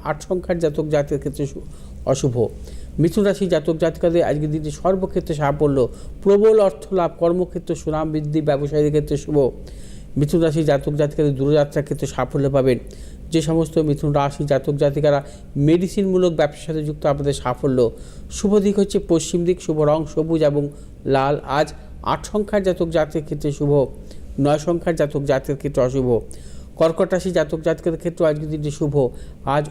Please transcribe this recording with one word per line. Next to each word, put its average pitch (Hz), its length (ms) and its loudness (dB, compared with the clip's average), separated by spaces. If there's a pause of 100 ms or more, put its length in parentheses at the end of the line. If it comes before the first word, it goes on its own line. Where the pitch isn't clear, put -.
আট 147 200 -6
সংখ্যার 180 360 -2
জাতক 156 280 0
জাতকের 147 320 0
ক্ষেত্রে 143 260 -6
শু-, - 140 -8 (460)
অশুভ। 123 420 0 (520)
মিথুন 175 240 2
রাশি 196 240 0
জাতক 160 300 0
জাতিকাদের 165 460 2
আজকের 147 280 0
দিনটি 151 200 -4
সর্বক্ষেত্রে 185 640 -2
সাফল্য, 143 520 2 (360)
প্রবল 214 360 6
অর্থ 196 340 0
লাভ, 170 240 2
কর্মক্ষেত্রে 175 580 0
সুনাম 156 360 -2
বৃদ্ধি, 151 300 -2
ব্যবসায়ীদের 147 500 2
ক্ষেত্রে 147 260 0
শুভ। 143 340 2 (680)
মিথুন 151 220 2
রাশি 160 220 2
জাতক 147 300 2
জাতিকাদের 147 420 2
দূরযাত্রার 147 480 2
ক্ষেত্রে 143 240 -4
সাফল্য 139 420 0
পাবেন। 131 300 4 (520)
যে 165 100 2
সমস্ত 160 360 0
মিথুন 147 340 2
রাশি 143 320 0
জাতক 143 300 0
জাতিকারা 143 500 2 (340)
মেডিসিনমূলক 180 760 4
ব্যবসার 151 320 -2
সাথে 156 180 -4
যুক্ত, 151 220 -4
আপনাদের 143 280 2
সাফল্য। 127 580 0 (400)
শুভ 208 280 2
দিক 202 200 2
হচ্ছে 196 200 2
পশ্চিম 170 460 0
দিক, 180 160 0
শুভ 156 200 0
রং 151 240 2 (100)
সবুজ 160 280 0
এবং 147 260 2 (360)
লাল। 135 420 2
আজ 147 260 0 (300)
আট 151 220 -2
সংখ্যার 208 380 -2
জাতক 175 260 0
জাতকের 156 340 0
ক্ষেত্রে 151 280 -4
শুভ, 143 340 2 (540)
নয় 147 200 4
সংখ্যার 170 360 -2
জাতক 147 280 0
জাতকের 139 340 0
ক্ষেত্রে 143 260 0
অশুভ। 123 540 0 (380)
কর্কট 165 380 2
রাশি 180 180 0
জাতক 160 300 0
জাতকের 160 360 0
ক্ষেত্রে 170 300 0
আজকের 151 220 0
দিনটি 151 220 -4
শুভ। 143 360 0 (380)
আজ 147 260 0